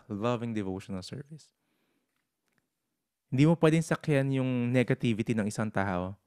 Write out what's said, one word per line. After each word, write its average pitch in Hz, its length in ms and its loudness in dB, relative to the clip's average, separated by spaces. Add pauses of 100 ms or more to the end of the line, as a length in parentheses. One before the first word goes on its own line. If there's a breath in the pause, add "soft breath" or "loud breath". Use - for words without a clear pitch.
loving 113 480 -2
devotional 95 480 -6
service. 143 480 -16 (1800)
Hindi 147 160 6
mo 165 80 2
pwedeng 160 240 4
sakyan 139 560 0
yung 123 320 0
negativity 123 640 0
ng 104 160 -2
isang 110 160 -4
tao 98 480 -2 (120)